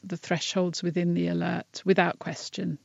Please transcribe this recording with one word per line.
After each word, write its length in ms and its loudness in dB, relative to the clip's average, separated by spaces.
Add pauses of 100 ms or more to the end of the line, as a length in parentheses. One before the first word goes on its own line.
the 140 -6
thresholds 640 0
within 320 2
the 140 2
alert, 580 -2
without 320 4
question. 680 -6